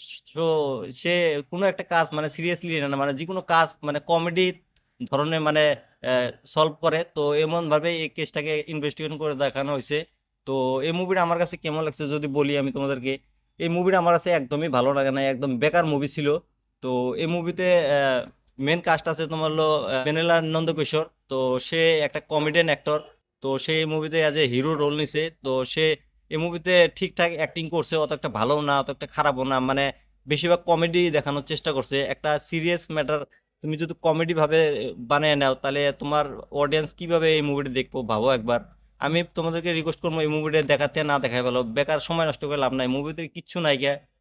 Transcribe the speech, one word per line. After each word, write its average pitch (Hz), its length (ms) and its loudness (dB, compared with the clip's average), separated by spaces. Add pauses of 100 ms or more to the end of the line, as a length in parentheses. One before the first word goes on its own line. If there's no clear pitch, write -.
(340)
তো 151 480 0 (100)
সে 170 580 0
কোনো 185 160 0
একটা 190 160 0
কাজ, 165 300 2
মানে, 151 180 -2
সিরিয়াসলি 170 380 -4
নেয় 151 200 -2
না, 139 80 -2
মানে, 139 180 0
যে 156 120 -8
কোনো 185 160 -6
কাজ, 165 400 2
মানে, 147 180 -4
কমেডি 170 520 0 (580)
ধরনের, 156 300 0
মানে, 151 360 4 (260)
আহ, 123 280 0 (160)
সলভ 156 340 2
করে। 160 240 2 (100)
তো 147 200 0
এমনভাবে 160 640 0
এই 160 120 -4
কেসটাকে 151 580 -4
ইনভেস্টিগেশন 151 520 -6
করে 151 160 -4
দেখানো 139 380 -2
হয়েছে। 143 320 -4 (420)
তো 131 340 0
এই 160 120 -2
মুভিটা 185 300 0
আমার 170 160 0
কাছে 175 180 -2
কেমন 160 280 -4
লাগছে 151 240 -6
যদি 147 180 -2
বলি 143 320 0
আমি 135 140 -2
তোমাদেরকে, 135 460 -4 (400)
এই 170 100 -2
মুভিটা 180 300 2
আমার 170 160 4
কাছে 170 160 2
একদমই 151 380 0
ভালো 131 260 4
লাগে 135 160 2
না, 135 120 0
একদম 135 360 -2
বেকার 156 280 2
মুভি 143 220 0
ছিল। 147 300 0 (420)
তো 127 340 -2
এই 165 120 -4
মুভিতে, 175 520 2
আহ, 139 520 2 (280)
মেইন 151 220 2
কাস্ট 170 280 0
আছে 160 180 -4
তোমার 156 260 -2
হলো, 156 300 2
আহ, 127 220 -2
ভেনেলা 165 360 2
নন্দকিশোর। 160 640 -2 (220)
তো 131 300 0
সে 165 400 2
একটা 147 220 -2
কমেডিয়ান 156 460 0
অ্যাক্টর। 151 340 0 (400)
তো 135 180 -2
সে 160 200 -2
এই 160 60 0
মুভিতে 156 440 0
as 147 80 -2
a 151 120 4
হিরো 135 260 0
রোল 147 220 0
নিছে। 151 340 -2 (140)
তো 131 200 0
সে 156 320 0 (320)
এই 156 80 -6
মুভিতে 170 600 4
ঠিকঠাক 170 360 0
অ্যাক্টিং 160 360 -4
করছে, 160 280 -2
অত 151 160 0
একটা 147 160 -4
ভালো 120 320 0
না, 143 200 2
অত 135 100 -2
একটা 139 160 -8
খারাপও 139 380 0
না, 131 160 2
মানে, 135 320 0 (340)
বেশিরভাগ 165 380 2
কমেডি 170 460 2
দেখানোর 143 320 0
চেষ্টা 156 300 -4
করছে। 135 280 -2
একটা 147 380 -2
সিরিয়াস 170 520 -4
ম্যাটার 151 340 -2 (380)
তুমি 156 140 -4
যদি 165 260 -6
কমেডি 165 320 2
ভাবে 151 640 2
বানিয়ে 147 400 2
নাও, 135 180 2
তাহলে 143 380 0
তোমার 147 480 -2 (100)
অডিয়েন্স 147 440 0
কিভাবে 165 400 2
এই 156 80 2
মুভিটা 143 280 -2
দেখবো, 131 320 -4
ভাবো 113 280 2
একবার। 120 300 2 (380)
আমি 165 260 0 (100)
তোমাদেরকে 165 380 -2
রিকোয়েস্ট 160 280 -4
করবো, 160 200 -2
এই 156 60 0
মুভিটা 151 360 0
দেখাতে 147 420 0
না 143 140 2
দেখাই 123 240 -2
ভালো, 123 200 0
বেকার 139 380 -2
সময় 165 260 -2
নষ্ট 151 180 -4
করে 147 120 -4
লাভ 131 160 0
নাই। 131 140 -2
মুভিতে 147 420 -4
কিচ্ছু - 320 -10
নাই 147 180 2
গিয়া। 139 200 0 (220)